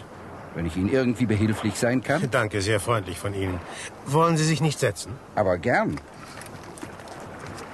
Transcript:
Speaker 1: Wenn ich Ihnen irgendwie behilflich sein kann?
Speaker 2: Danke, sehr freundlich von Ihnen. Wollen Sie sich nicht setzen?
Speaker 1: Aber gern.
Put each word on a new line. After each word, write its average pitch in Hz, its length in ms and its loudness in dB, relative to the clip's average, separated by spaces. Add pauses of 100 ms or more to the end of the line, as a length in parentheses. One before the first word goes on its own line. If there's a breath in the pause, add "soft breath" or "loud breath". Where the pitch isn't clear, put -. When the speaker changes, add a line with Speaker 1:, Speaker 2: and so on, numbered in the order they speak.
(540)
Speaker 1:
Wenn 85 140 -2
ich 82 100 -4
Ihnen 95 120 2
irgendwie 127 360 2
behilflich 107 540 2
sein 123 240 2
kann? 139 260 2
Speaker 2:
Danke, 110 320 2
sehr 104 180 2
freundlich 95 380 0
von 101 160 -4
Ihnen. 95 260 0 (460 loud breath)
Wollen 165 320 6
Sie 156 80 4
sich 160 160 2
nicht 151 160 2
setzen? - 360 0 (200)
Speaker 1:
Aber 95 240 4
gern. 147 420 2 (1700)